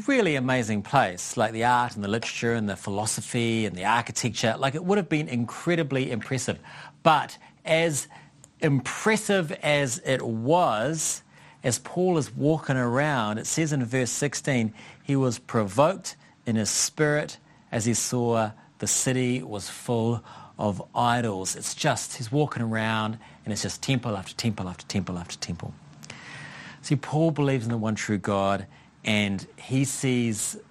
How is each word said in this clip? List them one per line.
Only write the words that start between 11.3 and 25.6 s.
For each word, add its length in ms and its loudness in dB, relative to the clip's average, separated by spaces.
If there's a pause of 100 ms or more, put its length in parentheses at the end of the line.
as 180 0
Paul 400 0
is 140 -2
walking 440 0
around, 640 2
it 80 -6
says 260 0
in 100 2
verse 280 0
sixteen, 600 0 (300)
he 140 0
was 220 2
provoked 800 0 (320)
in 80 2
his 140 0
spirit 680 0 (340)
as 140 0
he 80 2
saw 580 0 (280)
the 80 -4
city 560 0
was 260 -10
full 540 0 (340)
of 240 0 (140)
idols. 600 0
It's 200 -8
just, 420 0
he's 140 -8
walking 320 0
around 560 0 (240)
and 100 -4
it's 80 -4
just 220 -6
temple 340 0
after 160 -10
temple 340 -2
after 200 -12
temple 320 -2
after 180 -12
temple. 380 -8 (1040)